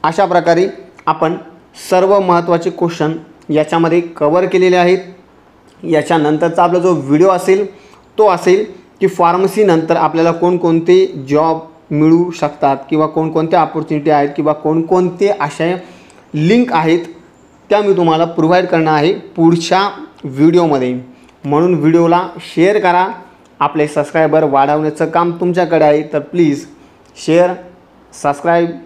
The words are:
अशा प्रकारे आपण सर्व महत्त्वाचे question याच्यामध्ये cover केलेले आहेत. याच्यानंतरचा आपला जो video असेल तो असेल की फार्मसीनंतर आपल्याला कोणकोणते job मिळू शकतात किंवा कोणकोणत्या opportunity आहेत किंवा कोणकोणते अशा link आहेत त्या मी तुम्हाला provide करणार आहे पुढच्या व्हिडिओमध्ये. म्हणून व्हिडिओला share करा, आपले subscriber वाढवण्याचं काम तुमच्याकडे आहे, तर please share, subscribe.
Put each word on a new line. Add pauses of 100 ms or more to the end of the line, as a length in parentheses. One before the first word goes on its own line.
अशा
प्रकारे (400)
आपण (540)
सर्व
महत्त्वाचे
question (400)
याच्यामध्ये (160)
cover
केलेले
आहेत. (840)
याच्यानंतरचा
आपला
जो
video
असेल (540)
तो
असेल (360)
की
फार्मसीनंतर
आपल्याला
कोणकोणते (240)
job (300)
मिळू
शकतात (140)
किंवा
कोणकोणत्या
opportunity
आहेत
किंवा
कोणकोणते
अशा (680)
link
आहेत (680)
त्या
मी
तुम्हाला
provide
करणार
आहे (240)
पुढच्या (440)
व्हिडिओमध्ये. (500)
म्हणून
व्हिडिओला (280)
share
करा, (540)
आपले
subscriber
वाढवण्याचं
काम (100)
तुमच्याकडे
आहे, (100)
तर
please (520)
share, (680)
subscribe. (160)